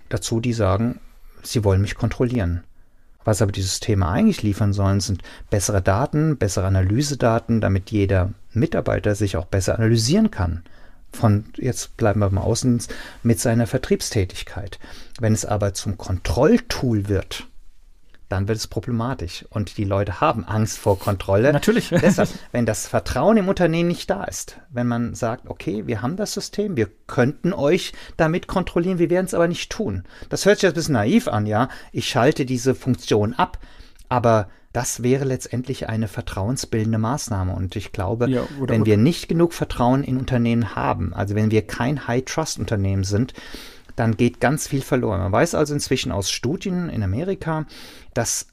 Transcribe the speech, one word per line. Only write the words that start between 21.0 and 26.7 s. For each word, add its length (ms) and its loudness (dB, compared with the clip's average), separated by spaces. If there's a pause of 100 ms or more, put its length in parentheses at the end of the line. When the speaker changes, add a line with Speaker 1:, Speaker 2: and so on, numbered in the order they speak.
Speaker 2:
Natürlich. 440 2
<laughs> 40 4
Speaker 1:
Deshalb, 300 4 (200)
wenn 140 0
das 220 -2
Vertrauen 500 2
im 100 2
Unternehmen 420 2
nicht 200 -4
da 160 -2
ist, 320 -10 (140)
wenn 160 -2
man 280 -2
sagt, 360 -6
„Okay, 360 -6
wir 140 -4
haben 160 -4
das 160 -4
System, 420 -4